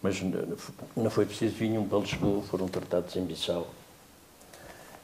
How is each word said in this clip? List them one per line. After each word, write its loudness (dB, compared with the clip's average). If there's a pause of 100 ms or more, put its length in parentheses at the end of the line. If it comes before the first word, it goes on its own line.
mas 0
n-, -2 (400)
não 4
foi 4
preciso 0
vir 2
nenhum 2
para 4
Lisboa, 2
foram -2
tratados 0
em 0
Bissau. -2 (1300)